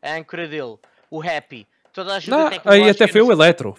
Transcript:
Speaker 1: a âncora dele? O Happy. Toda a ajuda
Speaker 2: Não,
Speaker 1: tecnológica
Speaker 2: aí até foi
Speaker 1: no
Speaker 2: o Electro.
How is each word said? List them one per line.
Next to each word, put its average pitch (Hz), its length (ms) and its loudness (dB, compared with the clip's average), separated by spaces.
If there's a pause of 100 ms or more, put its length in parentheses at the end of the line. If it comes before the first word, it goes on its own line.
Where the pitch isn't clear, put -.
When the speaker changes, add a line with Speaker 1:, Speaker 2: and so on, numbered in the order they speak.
Speaker 1:
a 147 120 -10
âncora 165 320 -12
dele? 139 300 -12 (340)
O 151 120 -12
Happy. 143 440 -10 (240)
Toda 190 220 -10
a 196 40 -6
ajuda 226 200 -4
Speaker 2:
Não, 311 140 0
Speaker 1:
tecnológica 202 340 2
Speaker 2:
aí 208 60 4
até 202 180 2
foi 214 140 2
Speaker 1:
no 247 60 4
Speaker 2:
o 226 40 4
Electro. 156 460 2